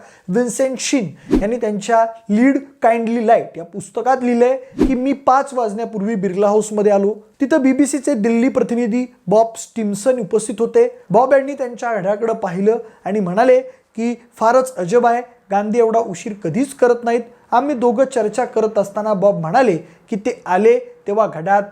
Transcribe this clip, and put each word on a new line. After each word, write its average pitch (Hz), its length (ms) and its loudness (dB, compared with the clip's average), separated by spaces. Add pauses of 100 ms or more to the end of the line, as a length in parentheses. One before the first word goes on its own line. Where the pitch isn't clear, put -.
(280)
व्हिन्सेंट 247 520 -2
शिन 247 260 -2 (360)
यांनी 220 140 -2
त्यांच्या 226 500 0 (240)
लीड 254 280 4 (240)
काइंडली 233 460 2
लाईट 214 300 2
या 160 60 -12
पुस्तकात 226 580 -4
लिहिलंय 247 360 2
की - 380 -2
मी 262 180 -2
पाच 277 400 2
वाजण्यापूर्वी 220 640 -4
बिर्ला 196 320 0
हाऊसमध्ये 208 440 2
आलो. 202 240 2 (260)
तिथं 277 200 2
बीबीसीचे 269 520 0
दिल्ली 233 360 0
प्रतिनिधी 240 560 -2 (220)
बॉब 220 200 4 (100)
स्टिमसन 220 640 -2
उपस्थित 220 400 -4
होते. 233 400 0 (100)
बॉब 254 240 4
यांनी 277 200 2
त्यांच्या 240 420 -6
घड्याकडे 208 380 -2
पाहिलं 196 440 0 (280)
आणि 202 140 -2
म्हणाले 226 420 2
की 240 540 -8 (240)
फारच 254 360 2
अजब 214 320 0
आहे, 240 140 2 (300)
गांधी 208 280 0
एवढा 226 200 2
उशीर 214 340 -6
कधीच 196 400 -4
करत 240 300 2
नाहीत. 233 180 0 (300)
आम्ही 269 240 0
दोघं 240 280 2 (120)
चर्चा 226 300 -2
करत 220 320 -2
असताना 214 360 -2
बॉब 196 260 2
म्हणाले 180 380 2
की - 380 -10
ते 208 300 -4
आले 214 340 4
तेव्हा 208 480 -4
घड्याळात 175 440 0